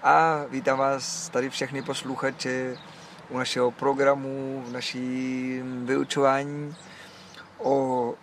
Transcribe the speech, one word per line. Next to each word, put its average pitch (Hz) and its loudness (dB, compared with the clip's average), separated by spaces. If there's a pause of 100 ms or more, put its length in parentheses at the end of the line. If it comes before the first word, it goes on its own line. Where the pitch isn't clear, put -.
a 156 6
vítám 135 0
vás 135 -2
tady 131 0
všechny 135 -4
posluchače 127 -4 (520)
u 127 -4
našeho 123 2
programu, 135 2
v 120 -10
naším 127 -4
vyučování 143 2 (840)
o 127 2